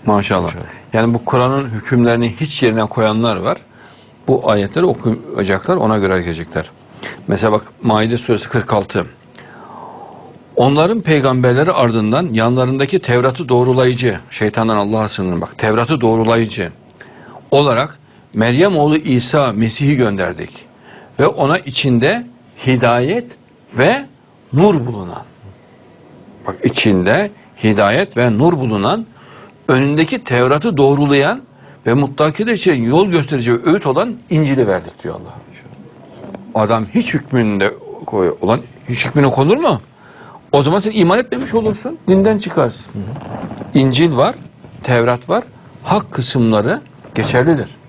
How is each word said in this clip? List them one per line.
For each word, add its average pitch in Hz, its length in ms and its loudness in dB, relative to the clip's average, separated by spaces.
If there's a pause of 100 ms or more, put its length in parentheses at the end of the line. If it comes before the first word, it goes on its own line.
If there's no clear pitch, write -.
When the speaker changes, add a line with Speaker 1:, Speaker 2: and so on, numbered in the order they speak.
Speaker 1:
Maşallah. 98 360 2
Speaker 2:
Maşallah. - 220 -8 (280)
Speaker 1:
Yani 113 220 2
bu 117 100 -4
Kur'an'ın 131 460 0
hükümlerini 117 680 0
hiç 156 220 -4
yerine 113 240 2
koyanlar 110 500 0
var. 104 220 -4 (680)
Bu 131 220 2
ayetleri 104 340 0
okuyacaklar, 110 920 -2
ona 107 220 0
göre 95 140 0
hareket 87 160 -2
edecekler. 82 420 -8 (580)
Mesela 107 240 0
bak 107 100 0 (200)
Maide 113 360 0
suresi 113 300 -2
kırk - 240 -2
altı. 98 340 -2 (1500)
Onların 156 440 2
peygamberleri 135 720 2
ardından 117 600 0
yanlarındaki 127 680 0
Tevrat'ı 123 500 0
doğrulayıcı, 123 720 2 (100)
şeytandan 110 460 -2
Allah'a 104 320 -2
sığınırım 90 320 -4
bak, - 180 -10
Tevrat'ı 117 420 0
doğrulayıcı 113 720 0 (800)
olarak 139 480 2 (360)
Meryem 127 420 2
oğlu 151 200 2
İsa 135 560 0
Mesih'i 113 440 0
gönderdik. 95 720 -4 (540)
Ve 143 60 4
ona 143 320 0
içinde 139 680 0 (400)
hidayet 127 600 0 (520)
ve 240 280 2 (460)
nur 156 340 4
bulunan, 101 360 -10 (1200)
bak - 180 -8
içinde 113 680 2 (340)
hidayet 110 520 0
ve 117 220 2
nur 160 200 4
bulunan, 127 480 -2 (640)
önündeki 151 560 0
Tevrat'ı 143 520 0
doğrulayan 143 680 2 (440)
ve 113 80 2
muttakiler 151 580 0
için 165 300 2
yol 156 260 2
gösterici 143 440 0
ve 117 180 0
öğüt 196 160 0
olan 185 280 0 (160)
İncil'i 139 360 2
verdik 90 360 -4
diyor 87 120 -8
Allah. - 200 -16 (1300)
Adam 107 320 0
hiç - 200 0
hükmünde 107 600 0 (320)
koy-, 92 340 0
olan 139 200 0 (280)
hiç 123 180 -4
hükmüne 139 240 2
konur 147 260 2
mu? 269 240 0 (720)
O 143 100 4
zaman 156 160 2
sen 208 160 -2
iman 190 240 4
etmemiş 247 360 -4
olursun, 220 440 -2 (100)
dinden 196 300 4
çıkarsın. 156 540 -4 (840)
İncil 135 420 4
var, 165 180 2 (480)
Tevrat 123 460 0
var, 202 160 0 (400)
hak - 280 -2
kısımları 120 680 0 (320)
geçerlidir. 147 540 0 (200)